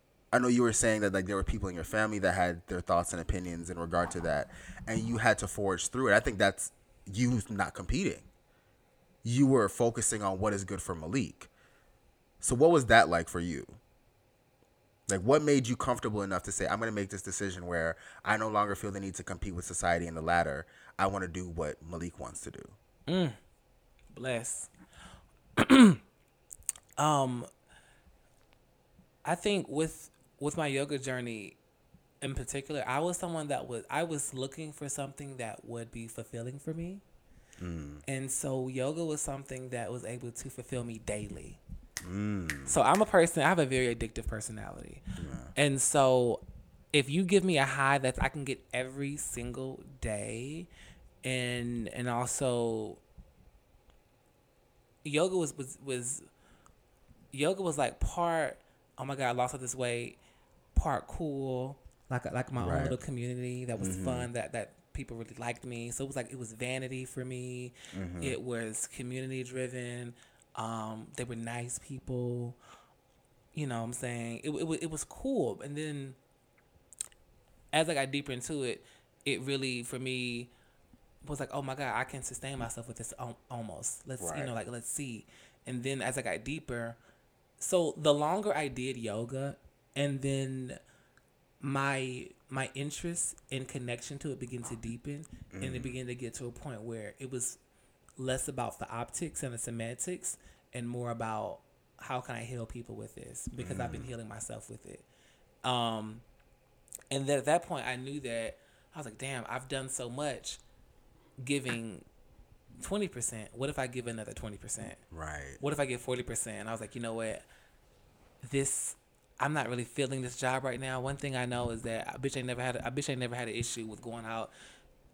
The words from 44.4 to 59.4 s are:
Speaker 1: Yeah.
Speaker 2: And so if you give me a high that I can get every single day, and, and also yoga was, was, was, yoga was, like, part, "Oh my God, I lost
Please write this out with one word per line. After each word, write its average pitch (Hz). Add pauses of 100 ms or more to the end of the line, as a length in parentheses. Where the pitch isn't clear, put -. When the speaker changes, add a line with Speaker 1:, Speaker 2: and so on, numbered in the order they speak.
Speaker 1:
Yeah. - (340)
Speaker 2:
And 139
so 131 (520)
if 139
you 160
give 185
me 180
a 135
high 139
that 131
I 135
can 147
get 131 (140)
every 135
single 123 (160)
day, 113 (560)
and, 123
and 123
also 120 (2000)
yoga 165
was, 160
was, 131
was, 123 (1080)
yoga 175
was, 160
like, 131
part, 165 (380)
"Oh 135
my 139
God, 131
I 120
lost 127